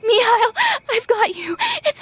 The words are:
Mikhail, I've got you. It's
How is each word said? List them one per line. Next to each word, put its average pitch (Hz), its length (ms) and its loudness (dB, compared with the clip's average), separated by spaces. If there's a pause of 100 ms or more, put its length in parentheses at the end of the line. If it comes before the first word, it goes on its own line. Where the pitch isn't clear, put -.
Mikhail, 453 480 2 (380)
I've 453 180 -2
got 415 280 0
you. 339 220 -8 (280)
It's 605 160 0